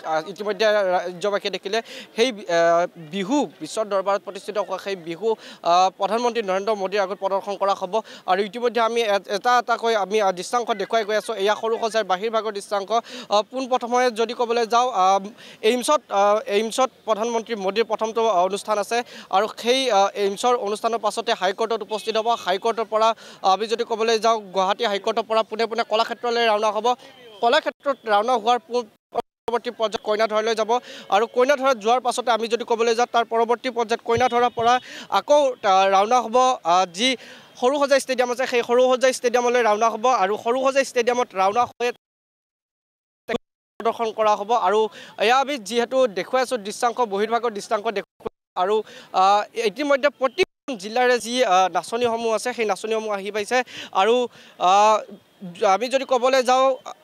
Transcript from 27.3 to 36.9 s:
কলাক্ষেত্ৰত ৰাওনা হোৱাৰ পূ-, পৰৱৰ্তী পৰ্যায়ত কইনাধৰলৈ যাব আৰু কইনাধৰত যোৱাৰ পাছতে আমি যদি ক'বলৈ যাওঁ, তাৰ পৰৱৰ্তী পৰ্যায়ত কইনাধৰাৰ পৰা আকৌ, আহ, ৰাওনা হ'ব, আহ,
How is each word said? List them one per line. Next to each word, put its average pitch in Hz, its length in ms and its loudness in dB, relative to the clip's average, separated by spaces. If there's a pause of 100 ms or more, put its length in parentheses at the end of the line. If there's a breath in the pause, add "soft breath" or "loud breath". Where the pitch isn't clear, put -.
কলাক্ষেত্ৰত 277 560 0 (100)
ৰাওনা 220 260 2
হোৱাৰ 233 260 0
পূ-, 240 300 -6 (240)
পৰৱৰ্তী 233 580 -6
পৰ্যায়ত 214 320 -4
কইনাধৰলৈ 214 520 0
যাব 214 160 -2 (380 loud breath)
আৰু 208 180 4
কইনাধৰত 262 500 2
যোৱাৰ 226 220 2
পাছতে 240 320 -2
আমি 226 160 0
যদি 226 160 -2
ক'বলৈ 226 320 0
যাওঁ, 240 160 0
তাৰ 233 140 2
পৰৱৰ্তী 233 440 0
পৰ্যায়ত 226 360 -2
কইনাধৰাৰ 240 440 2
পৰা 233 240 2 (360 loud breath)
আকৌ, 277 300 4 (120)
আহ, 196 360 4
ৰাওনা 202 340 4
হ'ব, 226 160 -2
আহ, 190 560 2